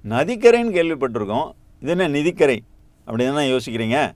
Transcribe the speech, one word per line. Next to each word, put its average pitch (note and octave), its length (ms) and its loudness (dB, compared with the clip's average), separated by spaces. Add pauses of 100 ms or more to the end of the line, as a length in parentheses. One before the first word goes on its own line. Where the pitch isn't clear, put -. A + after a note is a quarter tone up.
நதிக்கரைன்னு A3+ 600 2
கேள்விப்பட்டிருக்கோம். C3 800 -2 (300)
இது C3+ 100 -6
என்ன F3 180 0
நிதிக்கரை D3 500 2 (480)
அப்படின்னு B2 280 -2
தானே C#3+ 160 0
யோசிக்கிறீங்க? A#2 640 -2